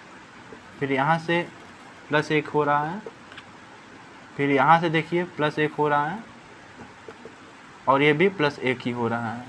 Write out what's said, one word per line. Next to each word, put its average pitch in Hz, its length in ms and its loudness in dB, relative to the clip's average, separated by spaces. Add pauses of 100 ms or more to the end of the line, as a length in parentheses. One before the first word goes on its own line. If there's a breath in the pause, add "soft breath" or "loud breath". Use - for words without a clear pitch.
(800)
फिर 139 120 -2
यहाँ 143 260 2
से 170 280 -2 (640)
प्लस 147 240 0
एक 147 160 0
हो 151 160 0
रहा 147 200 0
है, 185 180 -8 (1300)
फिर 143 140 0
यहाँ 143 300 6
से 170 100 0
देखिए 165 340 -2 (120)
प्लस 147 220 -2
एक 151 160 0
हो 151 140 2
रहा 147 180 0
है 175 120 -8 (1700)
और 135 140 6
ये 151 100 6
भी 160 160 4
प्लस 147 300 -2
एक 127 220 -2
ही 127 100 -4
हो 120 180 -2
रहा 117 240 -4
है। 120 160 -12